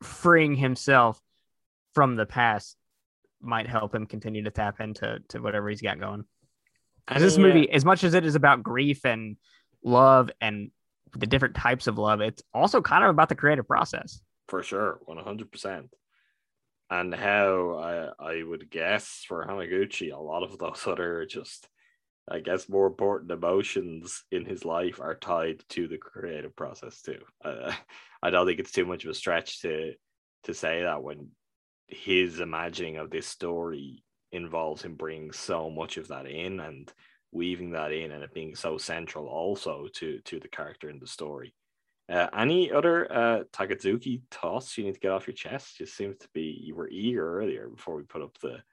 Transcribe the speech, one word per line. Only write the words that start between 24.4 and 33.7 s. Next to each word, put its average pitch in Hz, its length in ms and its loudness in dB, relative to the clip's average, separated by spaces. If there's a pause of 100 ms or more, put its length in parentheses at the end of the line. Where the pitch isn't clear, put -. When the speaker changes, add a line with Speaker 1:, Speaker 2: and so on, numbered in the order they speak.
Speaker 2:
his 92 200 -10
life 85 340 -4
are 80 160 -6
tied 82 540 -4
to 87 180 -6
the 80 100 -10
creative - 580 -12
process - 460 -14
too. - 180 -12 (240)
Uh, 64 300 -8 (240)
<laughs> - 260 -20
I 87 60 0
don't 90 160 4
think 90 140 0
it's - 120 -8
too 92 140 0
much 87 200 -8
of 80 60 -8
a - 20 -6
stretch - 480 -4
to, 80 320 -6 (500)
to 87 100 -8
say 82 300 -4
that 76 200 -4
when 73 260 -14 (580)
his 90 540 0
imagining 82 560 -8
of 78 140 -10
this 80 160 -8
story 82 760 -8 (280)